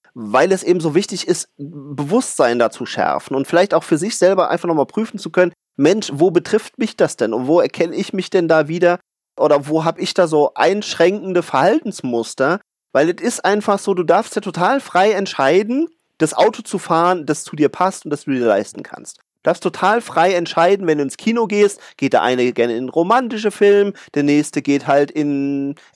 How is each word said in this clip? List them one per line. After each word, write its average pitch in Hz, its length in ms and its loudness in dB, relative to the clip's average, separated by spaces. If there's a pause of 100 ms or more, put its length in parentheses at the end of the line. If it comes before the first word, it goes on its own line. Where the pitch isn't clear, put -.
(140)
weil 127 380 0
es 185 100 -2
eben 180 180 2
so 156 140 -2
wichtig 185 320 -2
ist, 170 300 -4
Bewusstsein 143 1000 -2
da 113 120 4
zu - 160 -12
schärfen - 480 -4
und 135 140 -2
vielleicht 175 260 2
auch 165 80 2
für 156 160 0
sich 202 180 -6
selber 185 340 2
einfach 170 180 -4
nochmal 160 180 0
prüfen 220 320 -6
zu 160 120 -12
können, 180 220 2 (240)
"Mensch, 180 360 0
wo 160 180 2
betrifft - 480 -2
mich - 180 -4
das 165 200 0
denn 110 180 -2
und 123 140 -2
wo 170 120 4
erkenne 160 360 -2
ich - 160 -6
mich 185 180 -6
denn 180 160 0
da 156 220 2
wieder 175 320 0 (360)
oder 147 300 2
wo 156 180 0
hab 165 140 -2
ich - 160 -6
da 175 140 2
so 147 260 2
einschränkende 190 880 0
Verhaltensmuster?" 143 1160 -2 (320)
Weil 151 180 4
es 170 100 -4
ist 226 240 -4
einfach 202 360 0
so, 196 140 -2
du 175 100 -2
darfst 175 320 0
ja 208 40 -6
total 202 400 -2
frei 202 320 2
entscheiden, 202 760 0 (300)
das - 160 0
Auto 220 280 2
zu - 160 -6
fahren, 170 480 0
das 151 180 -4
zu - 120 -14
dir 147 120 4
passt - 360 -4
und 151 60 -8
das 143 140 -6
du 147 80 -6
dir 123 140 0
leisten 104 360 0
kannst. - 360 -20
Du - 320 -10
darfst 175 120 -2
total 196 380 0
frei 180 340 0
entscheiden, 175 520 0
wenn 156 120 2
du 143 60 0
ins 135 140 -8
Kino 226 280 -2
gehst, 208 320 2 (200)
geht 135 160 0
der 98 80 4
eine 123 300 2
gerne 117 240 0
in 127 120 -6
romantische 214 600 0
Film, 202 420 4 (220)
der 147 80 0
nächste 147 400 0
geht 143 240 0
halt 143 240 2
in 139 640 -4 (220)